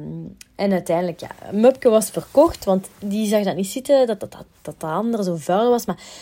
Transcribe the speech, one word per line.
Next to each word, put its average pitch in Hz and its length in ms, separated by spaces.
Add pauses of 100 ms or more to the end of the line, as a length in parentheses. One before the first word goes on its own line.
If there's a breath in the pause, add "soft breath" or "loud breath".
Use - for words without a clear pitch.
(560)
en 202 160
uiteindelijk, 175 480
ja, - 100 (220)
een 202 80
mupje 262 300
was 220 200
verkocht, - 560
want 190 240 (100)
die 208 280
zag 208 160
dat 180 120
niet 190 120
zitten, 262 400
dat, 214 120
dat, - 120
dat, - 140 (160)
dat - 180
de - 60
andere 208 380
zo 180 120
vuil 185 340
was. 240 160
Maar - 180 (180 loud breath)